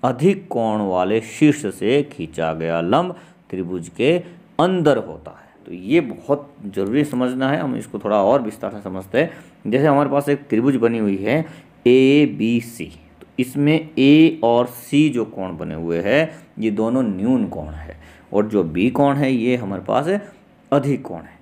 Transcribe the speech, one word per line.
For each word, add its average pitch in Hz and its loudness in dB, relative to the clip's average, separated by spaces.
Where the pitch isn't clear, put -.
अधिक 147 0
कोण 110 -2
वाले 95 0
शीर्ष 135 0
से 117 0
खींचा 80 -6
गया 82 -2
लंब 160 0
त्रिभुज 90 -8
के 156 0
अंदर 165 4
होता 82 -10
है। - -20
तो - -14
ये 101 0
बहुत - -6
ज़रूरी 101 0
समझना 127 -2
है, 156 -2
हम 135 -4
इसको 110 -10
थोड़ा 101 0
और 123 4
विस्तार 107 -8
से 107 -14
समझते 95 -6
हैं। 170 0
जैसे 135 2
हमारे 143 2
पास 143 0
एक 143 -2
त्रिभुज 123 2
बनी 117 0
हुई 101 0
है 123 -2
एबीसी, 123 4
तो - -20
इसमें 143 0
ए 156 6
और 120 4
सी 147 0
जो 120 -2
कोण 92 -8
बने 80 -8
हुए 82 -2
हैं 139 0
ये 107 0
दोनों 113 0
न्यून 107 0
कोण 76 -10
है 78 -14
और 107 2
जो 104 0
बी 87 0
कोण 139 2
है 135 0
ये 123 0
हमारे 98 -8
पास 127 -2
अधिक 139 0
कोण 85 -12
है। - -20